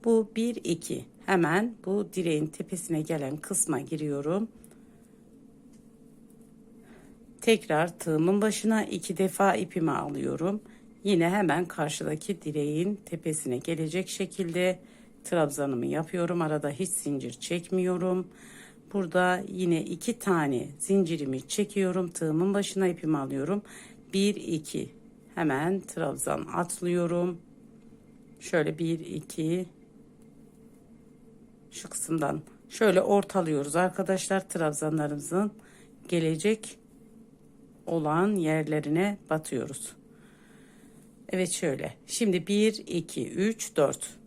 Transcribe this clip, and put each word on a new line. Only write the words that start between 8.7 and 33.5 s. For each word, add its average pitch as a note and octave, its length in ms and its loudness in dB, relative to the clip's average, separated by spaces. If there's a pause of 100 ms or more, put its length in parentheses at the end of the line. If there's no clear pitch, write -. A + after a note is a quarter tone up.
iki - 340 -6
defa F#3+ 360 4
ipimi F3 360 0
alıyorum. C#3+ 720 -2 (420)
Yine F3 260 4
hemen F3+ 340 2
karşıdaki D3+ 800 -4
direğin D3+ 600 -2
tepesine D3+ 540 -4
gelecek E3 500 -4
şekilde F3+ 680 -2 (460)
trabzanımı C#3+ 640 0
yapıyorum. E3+ 560 0
Arada D3 280 0
hiç F#3 200 -4
zincir C3 420 -4
çekmiyorum. F3+ 960 -2 (640)
Burada F3+ 560 2
yine F3+ 340 2
iki A3+ 360 -4
tane D3 500 2 (100)
zincirimi D#3 680 0
çekiyorum. F#3+ 600 0
Tığımın E3+ 460 2
başına F#3+ 340 2
ipimi D#3 300 0
alıyorum. C#3 440 -2 (520)
Bir, G3+ 200 4
iki. - 560 -4 (440)
Hemen E3 460 0
trabzan D3 720 -4
atlıyorum. F3 880 0 (1000)
Şöyle D#3 380 2
bir, E3 220 0
iki. E3 680 -2 (2000)
Şu - 180 -16
kısımdan D3+ 540 -2 (260)
şöyle F#3+ 340 6
ortalıyoruz D#3+ 760 2